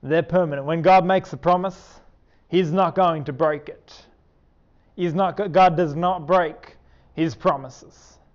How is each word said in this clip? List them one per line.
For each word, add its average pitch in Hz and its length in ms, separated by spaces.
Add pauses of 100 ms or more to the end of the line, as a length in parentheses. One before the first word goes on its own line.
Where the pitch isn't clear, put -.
They're 156 200
permanent. 151 440
When 165 160
God 185 220
makes 190 280
a 147 40
promise, 180 640 (480)
he's 170 220
not 190 240
going 170 300
to 147 80
break 151 360
it. - 240 (1000)
He's 175 200
not, 185 220 (160)
God 180 240
does 151 200
not 175 300
break 170 500 (380)
his 156 200
promises. - 840 (160)